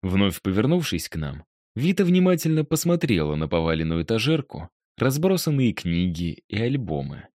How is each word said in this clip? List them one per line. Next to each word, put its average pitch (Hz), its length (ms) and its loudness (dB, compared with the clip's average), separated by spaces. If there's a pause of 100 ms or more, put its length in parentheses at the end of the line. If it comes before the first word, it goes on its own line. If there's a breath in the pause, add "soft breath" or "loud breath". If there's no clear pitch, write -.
Вновь 95 400 0
повернувшись 110 680 0
к - 80 -10
нам, 73 280 -8 (300)
Вита 175 300 0
внимательно 175 600 2
посмотрела 147 720 0
на 76 140 -2
поваленную 82 540 0
этажерку, 113 680 -2 (260)
разбросанные 143 760 2
книги 85 760 -2
и 98 100 -4
альбомы. 87 760 -4